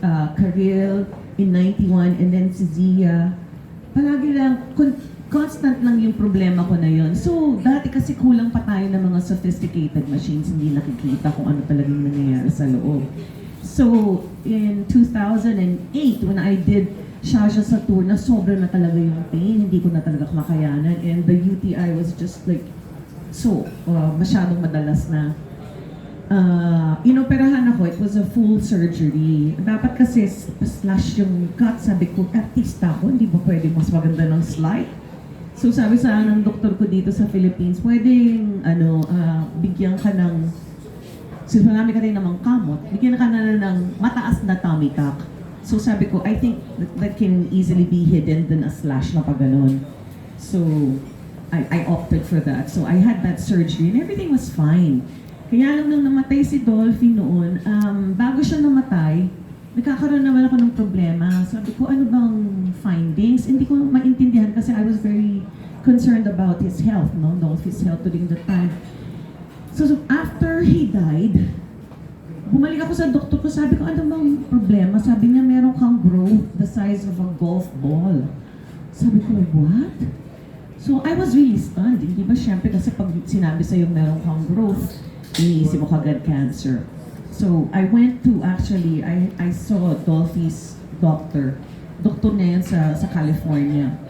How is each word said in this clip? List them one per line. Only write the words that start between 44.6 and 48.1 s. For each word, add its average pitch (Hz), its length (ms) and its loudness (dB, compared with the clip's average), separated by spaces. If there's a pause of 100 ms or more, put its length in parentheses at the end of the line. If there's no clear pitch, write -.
tuck." 143 240 -2 (400)
So - 160 -4
sabi 208 320 0
ko, 185 160 -2
"I 208 80 0
think 226 320 -2 (160)
that, 175 160 -6
that 202 240 -2
can 180 320 2
easily 180 320 2
be 175 240 2
hidden 160 400 2